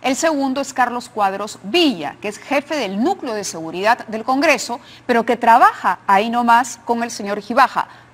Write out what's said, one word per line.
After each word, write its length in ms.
el 160
segundo 460
es 100
Carlos 380
Cuadros 540
Villa, 580
que 60
es 100
jefe 380
del 280
núcleo 300
de 100
seguridad 640
del 180
Congreso, 560
pero 220
que 100
trabaja 720
ahí 240
nomás 560
con 160
el 80
señor 320
Gibaja. 460